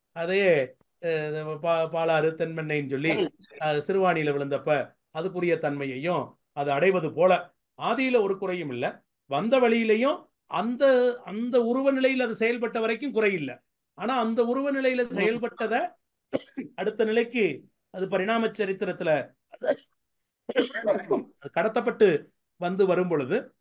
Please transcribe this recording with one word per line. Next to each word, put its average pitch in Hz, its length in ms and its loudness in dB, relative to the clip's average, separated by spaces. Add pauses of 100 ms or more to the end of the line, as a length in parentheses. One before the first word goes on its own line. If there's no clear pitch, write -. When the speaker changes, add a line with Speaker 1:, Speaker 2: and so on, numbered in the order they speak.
(120)
Speaker 1:
அதையே, 170 640 2 (260)
அஹ், 156 600 -4
பா-, 165 300 0
பாலாறு 160 440 2
தென்மென்னைன்னு 156 540 -4
சொல்லி, 143 240 0
Speaker 2:
சரி. 202 160 -2 (300)
Speaker 1:
அஹ், 151 220 0
சிறுவாணியில 175 500 2
விழுந்தப்ப 139 380 -2 (440)
அதுக்குரிய 170 440 -2
தன்மையையும் 143 680 -4 (300)
அது 143 180 -2
அடைவது 165 420 2
போல, 175 400 4 (260)
ஆதியில 240 420 2
ஒரு 190 160 0
குறையும் 180 320 -4
இல்ல, 123 160 -4 (400)
வந்த 220 340 2
வழியிலையும் 233 580 4 (280)
அந்த, 233 380 -2 (420)
அந்த 233 360 0
உருவ 269 320 2
நிலையில 262 300 2
அது 226 120 -4
செயல்பட்ட 226 440 -2
வரைக்கும் 226 320 -2
குறை 208 220 2
இல்ல. 135 280 -6 (320)
ஆனா 240 260 -2
அந்த 226 260 2
உருவ 269 260 -2
நிலையில 254 320 0
Speaker 2:
ம். 240 120 -6
Speaker 1:
செயல்பட்டத 220 600 -2 (1000)
அடுத்த 208 280 -2
நிலைக்கு 233 400 0 (460)
அது 185 180 -6
பரிணாம 214 400 0
சரித்திரத்துல 190 640 -2 (1300)
அது - 1080 -4
கடத்தப்பட்டு 220 540 2 (540)
வந்து 185 240 2
வரும் 180 220 2
பொழுது 151 300 0 (240)